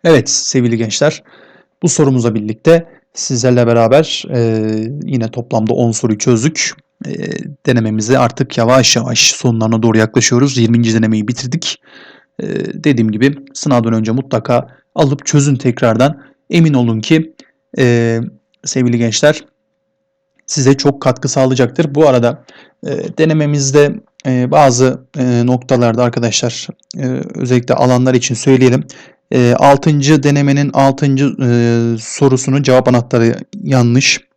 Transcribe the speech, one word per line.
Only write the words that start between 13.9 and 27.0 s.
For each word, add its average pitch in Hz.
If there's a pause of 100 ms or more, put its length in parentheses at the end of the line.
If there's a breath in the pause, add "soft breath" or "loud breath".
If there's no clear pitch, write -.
önce 110
mutlaka 123 (280 soft breath)
alıp 143
çözün 143
tekrardan. 123 (280 loud breath)
Emin 160
olun 117
ki, 160 (440 soft breath)
e, 117 (440)
sevgili 120
gençler, 120 (1000)
size 135
çok 143
katkı 131
sağlayacaktır. 131
Bu 151
arada, 123 (440 soft breath)
e, - (280)
denememizde, 147 (300)
e, 127
bazı, 131 (120)
e, 123
noktalarda 123
arkadaşlar, 120 (300)
e, 135 (280)